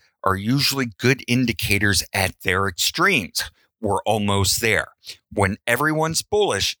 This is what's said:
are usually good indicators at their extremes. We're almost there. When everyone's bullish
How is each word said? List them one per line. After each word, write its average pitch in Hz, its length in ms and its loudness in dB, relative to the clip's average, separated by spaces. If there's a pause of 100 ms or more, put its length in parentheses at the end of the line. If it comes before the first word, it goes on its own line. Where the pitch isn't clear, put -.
(240)
are 95 100 2
usually 131 520 0 (120)
good 131 300 2
indicators 104 760 0 (100)
at 95 300 0
their 95 240 0
extremes. 160 800 -2 (320)
We're 98 220 0
almost 101 580 0
there. 104 280 0 (440)
When 98 320 0
everyone's 156 580 0
bullish 156 580 0